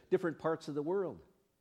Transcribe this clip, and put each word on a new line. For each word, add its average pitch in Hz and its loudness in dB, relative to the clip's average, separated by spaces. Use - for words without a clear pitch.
different 175 2
parts 160 0
of 147 -4
the 147 -2
world. 160 -2